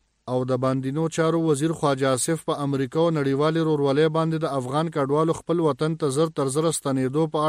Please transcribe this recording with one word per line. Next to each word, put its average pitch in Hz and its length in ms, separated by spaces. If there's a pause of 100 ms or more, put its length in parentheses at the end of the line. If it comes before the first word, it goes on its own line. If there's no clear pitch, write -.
(280)
او 127 180
د 127 60
باندینو 131 580
چارو 165 320
وزیر 160 300
خواجه 139 360
آصف 135 380
په 160 140
امریکا 139 400
او 170 120
نړیوالې 147 560
رورولۍ 147 420
باندې 160 280
د 156 80
افغان 139 440
کډوالو 156 440
خپل 165 260
وطن 156 360
ته 156 140
زر 147 180
تر 151 200
زره 156 240
ستنېدو 135 560
په 156 220